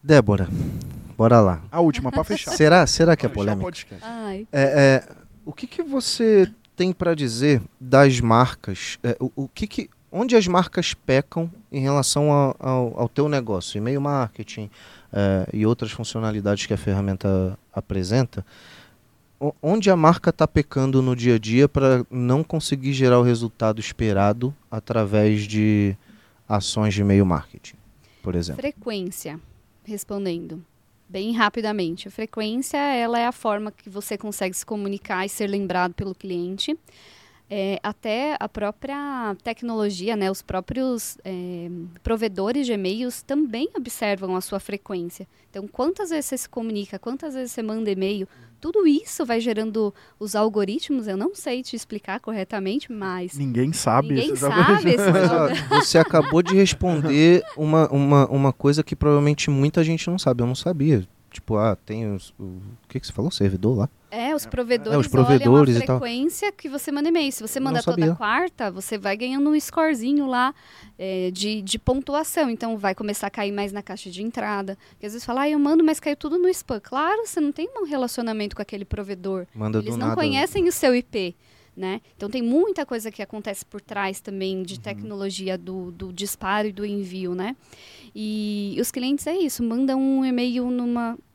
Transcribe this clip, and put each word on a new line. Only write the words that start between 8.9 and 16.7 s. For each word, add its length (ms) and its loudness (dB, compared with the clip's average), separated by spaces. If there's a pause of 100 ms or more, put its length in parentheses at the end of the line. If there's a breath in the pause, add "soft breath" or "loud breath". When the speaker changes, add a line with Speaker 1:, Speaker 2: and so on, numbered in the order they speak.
Speaker 1:
É, 160 0
o, 160 -4
o 120 -6
que 200 -6
que, 220 -6 (220)
onde 240 0
as 120 8
marcas 460 0
pecam 560 0 (220)
em 80 -4
relação 540 2
a, 260 4
ao, 400 -2
ao 80 0
teu 220 0
negócio? 480 -2
E-mail 240 -2
marketing, 680 -4 (440 loud breath)
é, 400 2
e 120 2
outras 260 0
funcionalidades 720 -2
que 80 -2